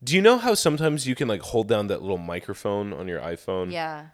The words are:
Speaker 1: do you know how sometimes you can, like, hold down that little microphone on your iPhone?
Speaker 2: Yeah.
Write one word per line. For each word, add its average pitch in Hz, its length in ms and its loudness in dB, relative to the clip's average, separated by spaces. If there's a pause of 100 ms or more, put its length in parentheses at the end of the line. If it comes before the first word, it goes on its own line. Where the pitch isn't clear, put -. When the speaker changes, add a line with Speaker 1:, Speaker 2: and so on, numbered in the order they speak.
Speaker 1:
do 127 140 -2
you 190 40 6
know 226 160 8
how 247 180 2
sometimes 151 520 2
you 127 80 0
can, 131 140 -2
like, 101 140 0
hold 110 260 0
down 107 180 2
that 98 160 -2
little 95 160 -2
microphone 98 720 -6
on 85 140 -10
your 85 140 -6
iPhone? 90 500 -6
Speaker 2:
Yeah. 156 440 -8